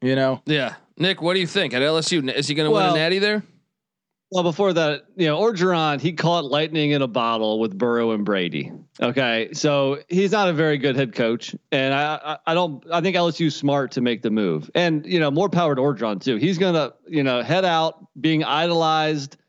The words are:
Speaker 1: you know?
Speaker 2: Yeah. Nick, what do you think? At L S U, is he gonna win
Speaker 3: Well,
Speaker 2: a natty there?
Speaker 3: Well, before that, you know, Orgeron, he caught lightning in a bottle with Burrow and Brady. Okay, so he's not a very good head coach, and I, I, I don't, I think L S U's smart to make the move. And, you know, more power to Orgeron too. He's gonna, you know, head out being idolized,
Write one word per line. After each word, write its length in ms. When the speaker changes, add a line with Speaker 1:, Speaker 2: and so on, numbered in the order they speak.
Speaker 1:
you 160
know? 300
Speaker 2:
Yeah. 300
Nick, 240
what 140
do 60
you 60
think? 280
At 80
L 160
S 120
U, 200
is 180
he 60
gonna 160
win 120
Speaker 3:
Well, 120
Speaker 2:
a 40
natty 200
there? 240
Speaker 3:
Well, 100
before 280
that, 320
you 120
know, 120
Orgeron, 640
he 140
caught 320
lightning 460
in 100
a 40
bottle 540
with 160
Burrow 360
and 120
Brady. 480
Okay, 540
so 460
he's 240
not 160
a 60
very 240
good 180
head 180
coach, 400
and 220
I, 320
I, 140
I 20
don't, 360
I 120
think 120
L 140
S 120
U's 140
smart 380
to 80
make 220
the 80
move. 440
And, 300
you 160
know, 100
more 200
power 240
to 80
Orgeron 400
too. 140
He's 200
gonna, 380
you 160
know, 200
head 240
out 400
being 240
idolized, 920